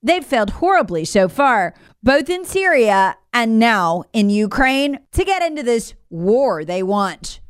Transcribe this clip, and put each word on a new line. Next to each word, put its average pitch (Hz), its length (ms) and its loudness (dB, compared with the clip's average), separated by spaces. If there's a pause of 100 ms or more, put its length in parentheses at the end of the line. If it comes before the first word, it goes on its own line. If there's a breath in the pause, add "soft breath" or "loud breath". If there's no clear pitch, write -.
They've 311 240 0
failed 220 240 -2
horribly 233 560 0
so 185 240 2
far, 240 440 0 (280 soft breath)
both 277 280 2
in 359 140 -4
Syria 240 720 2 (160)
and 226 280 2
now 190 520 2
in 208 180 2
Ukraine, 262 720 0 (120)
to - 120 -2
get 381 200 -2
into 311 200 -6
this 233 300 -2 (160)
war 180 560 0
they 180 180 -4
want. 196 560 -4 (100)